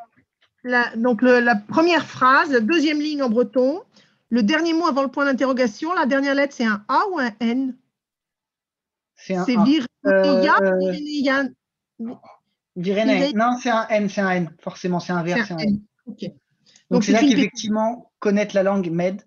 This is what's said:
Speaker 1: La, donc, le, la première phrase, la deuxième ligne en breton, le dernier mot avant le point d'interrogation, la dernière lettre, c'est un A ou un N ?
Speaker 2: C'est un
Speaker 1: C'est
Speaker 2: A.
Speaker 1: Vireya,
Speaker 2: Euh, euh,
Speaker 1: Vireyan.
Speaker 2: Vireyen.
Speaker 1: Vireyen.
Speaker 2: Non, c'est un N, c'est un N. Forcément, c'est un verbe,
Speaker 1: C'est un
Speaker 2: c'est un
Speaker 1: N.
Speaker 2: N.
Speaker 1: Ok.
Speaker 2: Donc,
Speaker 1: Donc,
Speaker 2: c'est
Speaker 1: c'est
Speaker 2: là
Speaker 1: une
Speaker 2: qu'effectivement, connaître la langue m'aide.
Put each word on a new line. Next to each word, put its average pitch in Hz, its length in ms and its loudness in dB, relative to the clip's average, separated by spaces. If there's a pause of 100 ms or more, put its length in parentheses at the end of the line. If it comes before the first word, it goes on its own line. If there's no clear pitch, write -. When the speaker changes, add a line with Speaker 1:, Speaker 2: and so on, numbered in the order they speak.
(640)
Speaker 1:
La, 247 340 -2
donc, 233 260 0
le, 247 180 6
la 233 160 2
première 320 500 0
phrase, 277 440 2
la 254 100 2
deuxième 302 400 0
ligne 294 220 -4
en 254 80 0
breton, 254 520 0 (460)
le 233 140 0
dernier 311 320 0
mot 330 120 0
avant 269 160 0
le 269 80 -2
point 285 140 -2
d'interrogation, 262 720 -2
la 330 120 0
dernière 277 280 0
lettre, 277 200 0
c'est 233 120 -2
un 208 220 -2
A 277 120 2 (100)
ou 359 80 -6
un 247 220 -4
N ? 247 360 -2 (1400)
Speaker 2:
C'est - 180 -8
un 180 100 -4
Speaker 1:
C'est 247 120 0
Speaker 2:
A. 208 80 4
Speaker 1:
Vireya, 285 960 2
Speaker 2:
Euh, 285 100 2
euh, - 200 0
Speaker 1:
Vireyan. 277 560 -2 (1300)
Speaker 2:
Vireyen. - 0 -
Speaker 1:
Vireyen. 220 580 0
Speaker 2:
Non, 240 260 0
c'est 247 100 -4
un 226 180 0
N, 208 200 0
c'est 202 120 -4
un 190 100 0
N. 180 300 -4
Forcément, 180 400 -4
c'est 180 120 -6
un 175 100 -2
verbe, 175 240 -2
Speaker 1:
C'est 185 80 -10
un 165 40 -6
Speaker 2:
c'est 160 60 -4
un - 40 0
Speaker 1:
N. 208 60 0
Speaker 2:
N. 208 80 -6 (240)
Speaker 1:
Ok. - 160 -18
Speaker 2:
Donc, - 100 -12 (580)
Speaker 1:
Donc, 247 140 2
Speaker 2:
c'est - 40 -6
Speaker 1:
c'est 196 60 2
Speaker 2:
là 220 80 4
Speaker 1:
une 285 80 6
Speaker 2:
qu'effectivement, 220 880 -2
connaître 208 340 -2
la 190 80 2
langue 196 280 0
m'aide. 180 360 -4